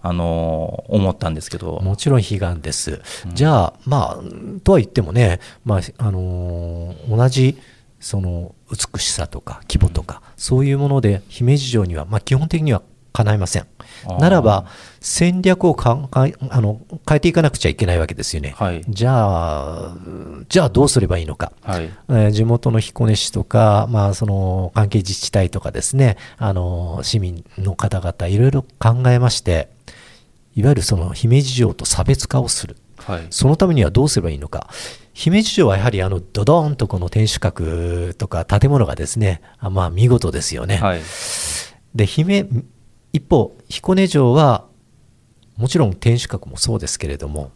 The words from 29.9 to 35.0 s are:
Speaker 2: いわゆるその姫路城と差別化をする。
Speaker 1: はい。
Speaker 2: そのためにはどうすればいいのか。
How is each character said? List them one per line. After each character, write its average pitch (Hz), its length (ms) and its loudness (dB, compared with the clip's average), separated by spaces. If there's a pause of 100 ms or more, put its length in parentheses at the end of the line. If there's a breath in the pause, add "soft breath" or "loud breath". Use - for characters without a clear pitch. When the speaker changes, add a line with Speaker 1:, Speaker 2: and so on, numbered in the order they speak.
Speaker 2:
い 104 80 0
わ 131 80 6
ゆ 139 60 4
る 90 60 -2
そ - 140 0
の 87 160 -2
姫 123 280 4
路 131 100 -4
城 123 240 0
と - 100 -12
差 - 200 0
別 135 240 0
化 - 120 0
を 120 80 -4
す - 180 -6
る。 - 100 -16 (220)
Speaker 1:
は 90 200 -8
い。 82 120 -12
Speaker 2:
そ - 180 2
の 156 80 6
た 196 100 2
め 170 80 2
に 120 100 4
は 73 60 2
ど 120 140 4
う 151 40 2
す - 120 0
れ - 20 -6
ば 85 80 -2
い 71 60 -8
い - 20 -12
の 69 100 -12
か。 - 200 -10 (440 loud breath)